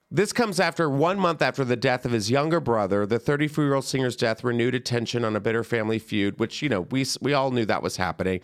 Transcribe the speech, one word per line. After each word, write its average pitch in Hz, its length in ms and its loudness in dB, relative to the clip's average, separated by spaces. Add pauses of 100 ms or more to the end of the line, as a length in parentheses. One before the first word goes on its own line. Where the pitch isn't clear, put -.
(140)
this 190 200 2
comes 208 260 2
after 170 300 2
one 156 280 2
month 175 240 0
after 135 220 0
the 123 140 0
death 123 280 0
of 127 60 -4
his 110 180 0
younger 151 300 2
brother. 104 460 2
The 107 120 0
thirty-four-year-old 143 680 0
singer's 127 320 -2
death 113 260 0
renewed 120 320 2
attention 120 480 -2
on 107 140 0
a - 20 -2
bitter 113 240 0
family 110 360 -2
feud, 101 380 -2
which, - 240 -4
you 151 60 -2
know, 104 140 0
we 127 220 -2
s-, - 180 -4
we 143 120 0
all 135 180 0
knew 120 140 0
that 98 160 0
was 92 140 -4
happening. 92 480 -2